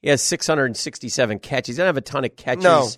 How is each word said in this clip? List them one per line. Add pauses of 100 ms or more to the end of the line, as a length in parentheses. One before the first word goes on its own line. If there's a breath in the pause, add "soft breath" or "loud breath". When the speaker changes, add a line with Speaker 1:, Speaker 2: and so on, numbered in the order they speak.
Speaker 1:
He
has
six
hundred
sixty-seven
catches.
He
doesn't
have
a
ton
of
catches.
Speaker 2:
No.